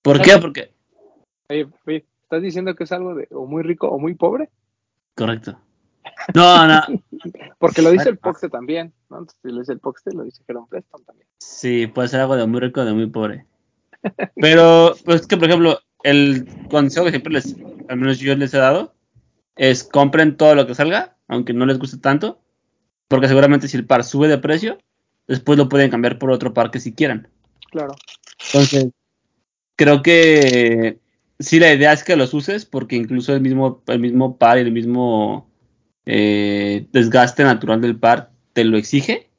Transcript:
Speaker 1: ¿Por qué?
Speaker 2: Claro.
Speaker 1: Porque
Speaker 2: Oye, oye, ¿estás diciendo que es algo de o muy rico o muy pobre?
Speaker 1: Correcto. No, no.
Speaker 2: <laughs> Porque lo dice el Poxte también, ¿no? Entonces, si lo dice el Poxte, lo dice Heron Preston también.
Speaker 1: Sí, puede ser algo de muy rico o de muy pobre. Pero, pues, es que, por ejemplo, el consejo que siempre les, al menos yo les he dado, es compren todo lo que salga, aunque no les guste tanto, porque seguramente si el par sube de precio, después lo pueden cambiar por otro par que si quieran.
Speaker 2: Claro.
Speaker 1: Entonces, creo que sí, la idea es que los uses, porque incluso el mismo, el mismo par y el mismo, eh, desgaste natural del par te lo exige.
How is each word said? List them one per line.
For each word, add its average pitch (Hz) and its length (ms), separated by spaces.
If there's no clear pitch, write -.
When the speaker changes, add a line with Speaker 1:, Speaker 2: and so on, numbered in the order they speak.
Speaker 1:
¿Por 139 180
qué? 139 60
Speaker 2:
Claro. 185 160
Speaker 1:
Porque 143 300
Speaker 2:
Oye, 147 180
oye, 156 200
¿estás 165 200
diciendo 185 320
que 170 100
es 160 80
algo 180 220
de 143 180
o 135 140
muy 151 160
rico 160 260
o 143 100
muy 160 160
pobre? 220 340
Speaker 1:
Correcto. 110 440
No, 175 320
no. 156 140
Speaker 2:
<laughs> - 380
Porque 160 240
lo 165 80
dice 170 200
el - 80
Poxte 175 300
también, 165 440
¿no? 143 80
Entonces, 170 240
si 123 80
lo 120 100
dice 127 120
el 120 80
Poxte, 135 340
lo 151 100
dice - 220
Heron 120 220
Preston - 360
también. - 220
Speaker 1:
Sí, 120 480
puede 123 220
ser 131 120
algo 135 160
de 117 100
muy 117 140
rico 127 220
o - 20
de 110 80
muy 110 140
pobre. 110 400
Pero, 165 580
pues, 170 180
es - 40
que, 196 100
por 165 120
ejemplo, 170 300
el 143 440
consejo 147 360
que 170 40
siempre 151 220
les, 139 240
al 127 80
menos 131 220
yo 135 180
les 139 180
he 139 40
dado, 147 360
es 131 280
compren 147 520
todo 151 180
lo 139 120
que 120 80
salga, 170 420
aunque 120 240
no 123 140
les 131 120
guste 135 200
tanto, 156 420
porque 131 200
seguramente 139 400
si 139 80
el 117 100
par 120 180
sube 143 240
de 147 100
precio, 180 400
después 143 320
lo 139 100
pueden 139 220
cambiar 120 280
por 131 120
otro 123 240
par 117 160
que 131 100
si 110 140
quieran. 131 340
Speaker 2:
Claro. 143 240
Speaker 1:
Entonces, 139 440
creo 147 260
que 131 1000
sí, 160 200
la 165 140
idea 147 200
es 151 120
que 180 120
los 131 180
uses, 196 300
porque 127 320
incluso 123 380
el 135 60
mismo, 131 460
el 123 140
mismo 123 380
par 120 200
y 123 40
el 120 100
mismo, 117 760
eh, 104 840
desgaste 123 520
natural 113 360
del 117 180
par - 320
te 117 120
lo 110 140
exige. 143 500